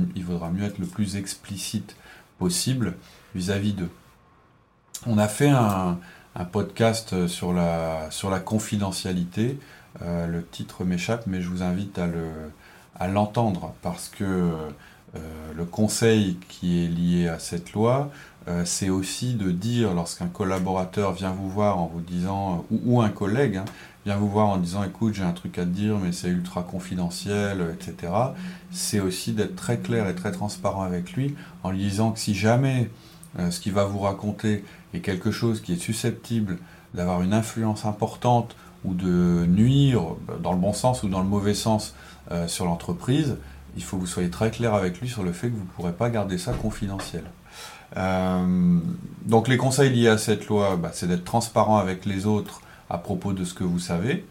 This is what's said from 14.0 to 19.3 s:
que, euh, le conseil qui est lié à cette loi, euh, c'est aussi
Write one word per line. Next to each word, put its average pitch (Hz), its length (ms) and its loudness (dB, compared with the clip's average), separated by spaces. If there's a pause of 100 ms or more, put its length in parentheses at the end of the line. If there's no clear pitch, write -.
que, - 140 -6
euh, 82 960 -2 (360)
le 85 100 -4
conseil 107 720 4 (120)
qui 87 340 0
est 85 40 2
lié 87 420 2
à 82 100 -4
cette - 340 -8
loi, 127 380 2 (360)
euh, 87 180 0
c'est 95 240 -2
aussi 95 440 0